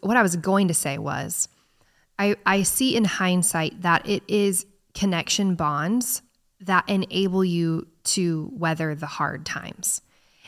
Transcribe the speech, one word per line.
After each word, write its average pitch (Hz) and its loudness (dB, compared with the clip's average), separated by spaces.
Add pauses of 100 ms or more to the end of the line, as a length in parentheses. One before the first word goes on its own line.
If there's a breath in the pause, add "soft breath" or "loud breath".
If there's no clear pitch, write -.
what 220 2
I 240 6
was 180 2
going 190 2
to 165 0
say 139 -2
was, 143 -6 (720)
I, 202 2 (100)
I 196 2
see 262 0
in 226 4
hindsight 180 0
that 170 2
it 202 -2
is 202 2 (300)
connection 190 0
bonds 160 -2 (380)
that 185 2
enable 190 2
you 170 0 (160)
to 165 0
weather 160 -2
the 151 -8
hard 151 -4
times. - -6 (480 soft breath)